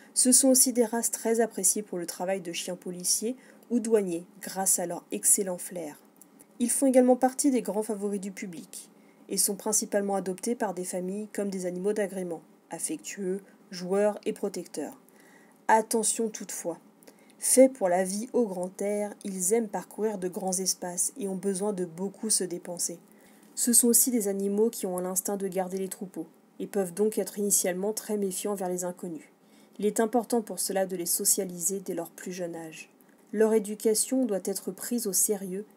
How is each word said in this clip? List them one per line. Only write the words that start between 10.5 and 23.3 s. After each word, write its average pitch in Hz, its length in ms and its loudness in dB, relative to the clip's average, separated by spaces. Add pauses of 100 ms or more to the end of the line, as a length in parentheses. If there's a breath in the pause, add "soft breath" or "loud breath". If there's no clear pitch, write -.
par 208 180 -2
des 180 120 -6
familles 190 460 -6
comme 202 200 -4
des 185 160 -4
animaux 180 260 -2
d'agrément, 196 480 -4 (300)
affectueux, 185 680 -6 (300 loud breath)
joueurs 196 540 0
et 220 80 -2
protecteurs. - 680 -6 (680 loud breath)
Attention 220 640 2
toutefois, 185 500 -8 (580 loud breath)
faits 262 340 8
pour 202 160 -2
la 180 160 4
vie 202 300 -4
au 240 120 4
grand 185 360 -6
air, 208 320 -2 (100)
ils 190 300 -2
aiment 226 140 2
parcourir 202 500 -4
de 180 100 -4
grands 185 300 -2
espaces 180 600 -2
et 196 100 -4
ont 190 80 -4
besoin 196 380 -2
de 185 120 -4
beaucoup 190 440 -8
se 208 140 2
dépenser. 175 560 -8 (560 loud breath)